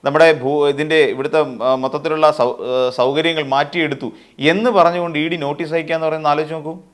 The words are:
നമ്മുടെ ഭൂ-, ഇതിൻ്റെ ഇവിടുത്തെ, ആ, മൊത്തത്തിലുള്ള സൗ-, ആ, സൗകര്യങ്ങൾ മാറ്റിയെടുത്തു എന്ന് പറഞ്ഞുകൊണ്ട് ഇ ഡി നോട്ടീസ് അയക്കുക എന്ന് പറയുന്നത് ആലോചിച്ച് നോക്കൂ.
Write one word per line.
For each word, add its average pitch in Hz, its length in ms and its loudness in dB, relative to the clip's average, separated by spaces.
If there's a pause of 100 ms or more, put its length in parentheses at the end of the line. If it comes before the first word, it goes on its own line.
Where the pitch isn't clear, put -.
നമ്മുടെ 156 200 6 (160)
ഭൂ-, 147 180 0 (120)
ഇതിൻ്റെ 156 260 2 (140)
ഇവിടുത്തെ, 143 280 0 (260)
ആ, 131 40 2 (120)
മൊത്തത്തിലുള്ള 156 460 0 (100)
സൗ-, 123 180 0 (140)
ആ, 127 180 0 (100)
സൗകര്യങ്ങൾ 156 460 0 (100)
മാറ്റിയെടുത്തു 147 540 -2 (440)
എന്ന് 226 240 0
പറഞ്ഞുകൊണ്ട് 170 460 2
ഇ 160 100 -2
ഡി 175 140 -6
നോട്ടീസ് 156 300 -6
അയക്കുക 160 200 -4
എന്ന് 160 120 -2
പറയുന്നത് 151 260 0
ആലോചിച്ച് 156 240 -4
നോക്കൂ. 160 160 -10 (180)